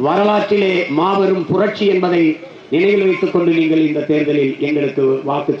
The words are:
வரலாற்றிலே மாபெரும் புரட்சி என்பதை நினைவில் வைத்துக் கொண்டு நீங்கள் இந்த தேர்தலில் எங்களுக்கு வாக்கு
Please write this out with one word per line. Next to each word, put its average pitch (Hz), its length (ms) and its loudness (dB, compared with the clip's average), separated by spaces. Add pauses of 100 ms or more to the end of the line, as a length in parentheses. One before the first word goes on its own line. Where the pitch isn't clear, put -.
வரலாற்றிலே 202 640 2 (280)
மாபெரும் 185 520 0
புரட்சி 202 420 0
என்பதை 180 300 2 (500)
நினைவில் 196 340 2
வைத்துக் 185 280 0
கொண்டு 175 240 2
நீங்கள் 160 300 2
இந்த 147 200 -2
தேர்தலில் 147 460 0 (120)
எங்களுக்கு 143 360 -2 (260)
வாக்கு 147 320 -2